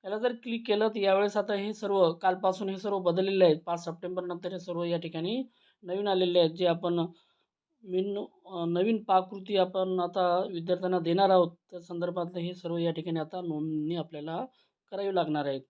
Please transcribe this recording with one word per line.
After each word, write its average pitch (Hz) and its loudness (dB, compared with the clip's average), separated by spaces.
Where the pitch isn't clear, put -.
याला 202 -4
जर 247 -2
क्लिक 233 -8
केलं 214 2
तर 214 -4
यावेळेस 202 4
आता 208 0
हे 202 -4
सर्व 196 2
कालपासून 190 0
हे 190 -6
सर्व 202 -4
बदललेले 185 2
आहेत. 156 6
पाच 170 -6
सप्टेंबर 180 -8
नंतर 175 -8
हे 180 -10
सर्व 175 -6
या 170 -2
ठिकाणी 170 -4
नवीन 202 -4
आलेले 180 4
आहेत. 160 6
जे 175 0
आपण 175 2
मेनू, 196 -2
अ, 180 -6
नवीन 185 0
पाककृती 190 0
आपण 185 0
आता 180 0
विद्यार्थ्यांना 180 0
देणार 175 4
आहोत 180 6
त्या 180 -14
संदर्भातलं 175 -6
हे 175 -6
सर्व 170 -6
या 170 2
ठिकाणी 160 -4
आता 160 -6
नोंदणी 156 -4
आपल्याला 160 -6
करावी 196 -4
लागणार 151 0
आहे. 135 -2